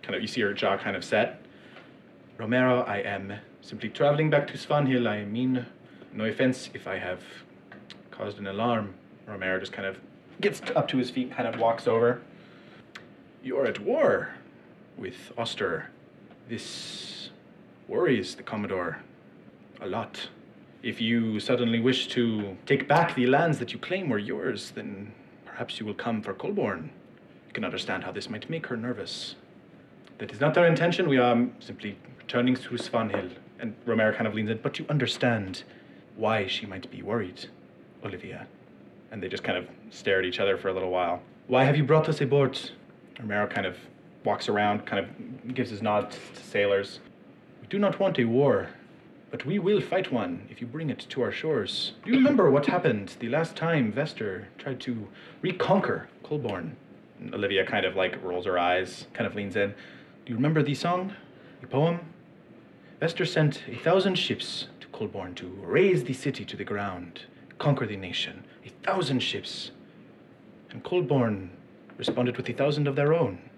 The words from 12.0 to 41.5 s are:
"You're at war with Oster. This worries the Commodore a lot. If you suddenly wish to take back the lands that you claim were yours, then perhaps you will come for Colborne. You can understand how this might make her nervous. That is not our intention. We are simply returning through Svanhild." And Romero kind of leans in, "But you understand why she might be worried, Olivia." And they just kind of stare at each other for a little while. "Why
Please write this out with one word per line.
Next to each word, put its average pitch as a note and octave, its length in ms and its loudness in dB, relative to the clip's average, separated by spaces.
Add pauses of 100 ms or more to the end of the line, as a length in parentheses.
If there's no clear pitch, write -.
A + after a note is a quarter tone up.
"You're C3 240 0
at G#2 140 -2
war E3 540 2 (600)
with - 400 -12
Oster. F#2 540 -2 (580)
This - 840 -10 (580)
worries A#2+ 480 2
the - 80 -16
Commodore F#2 540 -4 (840)
a G2 80 -8
lot. G#2 400 -6 (520)
If A2 200 -6
you A2+ 400 2
suddenly A#2 400 2
wish A#2+ 300 2
to G#2+ 460 0 (100)
take C3 200 2
back C#3 300 4
the B2 100 4
lands D3 320 4
that A#2+ 140 -6
you - 80 -8
claim F#3 280 -4
were G#2 240 0
yours, - 440 -4
then G#2 360 -10 (320)
perhaps - 360 -10
you A2 60 -4
will G#2 200 -6
come A2 160 -2
for G2 120 -6
Colborne. G#2 580 -2 (560)
You - 60 -20
can G#2+ 120 -4
understand F#2 380 -6
how F#2 80 -8
this - 180 -8
might G#2+ 180 -8
make D#3+ 200 -6
her A#2+ 100 -4
nervous. A2+ 560 -6 (840)
That - 160 -10
is G#2+ 80 -6
not D#3 160 4
our F3 100 8
intention. E3+ 400 4
We C3+ 120 6
are B2 300 6 (100)
simply G#2 400 -10 (200)
returning B2 380 2
through - 220 -8
Svanhild." G#2 540 -2 (280)
And A2 140 -8 (100)
Romero A2 300 4
kind A2+ 120 0
of G#2 60 0
leans G#2+ 160 -2
in, A2 140 0
"But - 160 -2
you D#3+ 100 -6
understand A#2 720 0 (540)
why G#2+ 300 2
she - 180 -4
might F#2+ 260 -10
be - 120 -14
worried, G2 460 -4 (540)
Olivia." - 440 -10 (640)
And G2 120 -10
they F#2 60 -6
just - 160 -6
kind F2+ 140 -2
of F2 80 -8 (240)
stare F#2+ 300 2
at F#2 40 2
each F2+ 160 -2
other G2 160 4
for F#2 120 -2
a F#2+ 40 0
little F#2 180 -2
while. F2+ 300 0 (260)
"Why B2+ 180 6